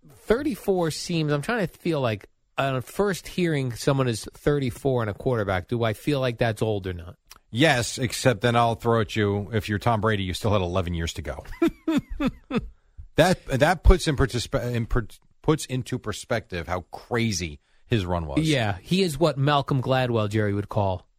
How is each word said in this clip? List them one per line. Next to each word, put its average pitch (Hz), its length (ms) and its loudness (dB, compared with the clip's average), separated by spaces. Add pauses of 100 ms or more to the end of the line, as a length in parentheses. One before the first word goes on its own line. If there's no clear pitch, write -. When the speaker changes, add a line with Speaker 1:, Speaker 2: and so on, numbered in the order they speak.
(120)
Speaker 1:
Thirty-four 208 760 0
seems, 156 420 -2
I'm 147 100 0
trying 220 240 -2
to - 120 -8
feel 160 220 -2
like, 113 280 -2 (300)
on 135 240 0
first - 460 -4
hearing 147 440 -2
someone 135 360 2
is 113 260 -2
thirty-four 135 680 0
and 107 80 -2
a 95 40 -4
quarterback, 101 540 -2
do 117 160 0
I 110 80 0
feel 143 280 -2
like 127 180 -2
that's 117 220 0
old 104 280 -2
or 90 40 -4
not? 87 240 -12 (340)
Speaker 2:
Yes, 127 460 4
except 123 460 0
then 120 140 4
I'll 117 180 4
throw 117 260 2
at 107 160 -2
you, 101 380 0
if 107 160 -2
you're 104 80 0
Tom 113 240 2
Brady, 107 200 2
you 90 120 -4
still 104 180 0
had 101 80 4
eleven 87 320 -2
years 82 220 -4
to - 80 -10
go. 71 280 -10
<laughs> - 800 -2 (880)
That, 170 300 4
that 147 360 2
puts 180 240 6
in 156 100 0
particip-, 123 560 -2
in 117 140 -2
per-, 113 220 -2 (340)
puts 156 240 0
into 127 320 -4
perspective 92 680 -6
how 90 140 -4 (100)
crazy 101 680 -2 (280)
his 104 200 0
run 85 200 -2
was. 151 220 0
Speaker 1:
Yeah, 113 320 0
he 185 220 0
is 160 160 -2
what 151 180 2
Malcolm 139 460 2
Gladwell, 120 460 0
Jerry, 104 260 0
would 101 140 -4
call 95 360 -2 (140)